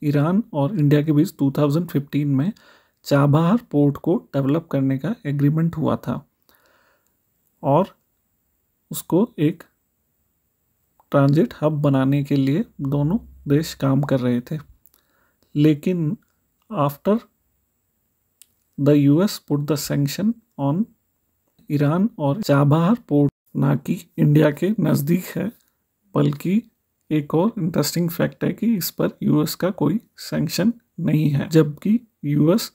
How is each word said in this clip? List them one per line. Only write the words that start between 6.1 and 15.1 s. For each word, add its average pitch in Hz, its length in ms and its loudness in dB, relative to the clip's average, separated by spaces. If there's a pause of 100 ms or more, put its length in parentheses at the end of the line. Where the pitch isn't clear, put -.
और 156 320 0 (960)
उसको - 380 0 (100)
एक 165 240 0 (1500)
ट्रांजिट 147 520 2
हब 151 200 0
बनाने 139 420 2
के 143 120 -2
लिए 139 280 0 (160)
दोनों 143 380 -2 (300)
देश 147 260 0
काम 139 280 0
कर 135 180 0
रहे 123 200 -2
थे। 151 180 -8 (960)